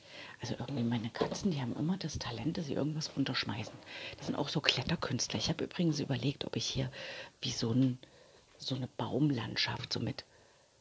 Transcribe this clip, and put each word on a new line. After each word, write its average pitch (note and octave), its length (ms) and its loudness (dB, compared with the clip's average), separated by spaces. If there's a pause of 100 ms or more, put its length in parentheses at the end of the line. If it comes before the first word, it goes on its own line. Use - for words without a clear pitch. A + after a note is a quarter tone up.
(400)
Also - 180 -4
irgendwie B2+ 240 0
meine A#2 280 2
Katzen, - 400 0
die C#3+ 100 2
haben B2 160 -2
immer D#3+ 200 4
das - 220 -4
Talent, A#2+ 400 -2
dass D#3+ 80 -2
sie C#3 80 -2
irgendwas D3+ 420 0
runterschmeißen. B2 580 0 (440)
Das - 80 -8
sind E3 100 -2
auch D3 120 0
so D#3+ 120 0
Kletterkünstler. - 800 0
Ich - 100 2
hab - 120 0
übrigens D#3 400 2
überlegt, C3 440 0
ob - 120 -4
ich A#2 100 0
hier C3 240 0 (500)
wie A#2 100 -2
so A2+ 220 0
ein, B2+ 260 6 (600)
so - 160 -4
eine B2+ 220 -2
Baumlandschaft, A#2 960 2
so A2 80 0
mit A#2+ 240 -2 (560)